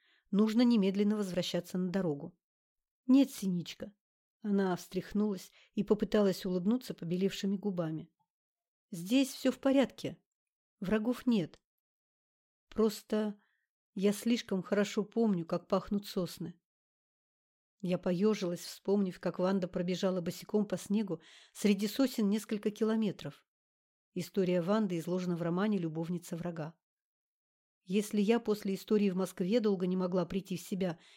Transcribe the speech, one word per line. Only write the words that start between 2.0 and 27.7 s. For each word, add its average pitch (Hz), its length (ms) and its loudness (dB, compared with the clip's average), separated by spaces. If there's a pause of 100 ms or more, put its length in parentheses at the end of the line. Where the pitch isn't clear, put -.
"Нет, 269 240 8
Синичка". 190 640 -4 (500)
Она 196 340 2
встряхнулась 196 720 -4 (240)
и 208 80 0
попыталась 202 600 2
улыбнуться 190 480 -2
побелевшими 190 640 -2
губами. 170 540 -4 (800)
"Здесь 220 420 0
всё - 180 0
в - 80 -2
порядке. - 600 0 (600)
Врагов 214 460 -2
нет. 208 320 2 (1120)
Просто 214 640 -2 (600)
я 196 180 2
слишком 208 500 -2
хорошо 202 420 0
помню, 202 420 0
как 175 220 -4
пахнут 202 380 -2
сосны". 170 480 -6 (1300)
Я 175 120 0
поёжилась, 185 640 0
вспомнив, 196 600 -2
как 175 180 -4
Ванда 185 300 0
пробежала 185 540 -2
босиком 196 420 -2
по 185 140 -4
снегу 202 420 -2 (320)
среди 208 340 2
сосен 226 440 2
несколько 208 400 -2
километров. 214 720 -2 (720)
История 180 480 0
Ванды 196 360 0
изложена 175 380 -2
в 165 60 -4
романе 185 340 0
"Любовница 165 580 -4
врага". 165 380 -6 (1120)